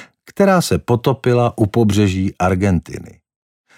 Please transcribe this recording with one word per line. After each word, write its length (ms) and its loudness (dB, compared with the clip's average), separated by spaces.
která 360 2
se 160 -2
potopila 800 -2
u 80 2
pobřeží 760 0
Argentiny. 800 -2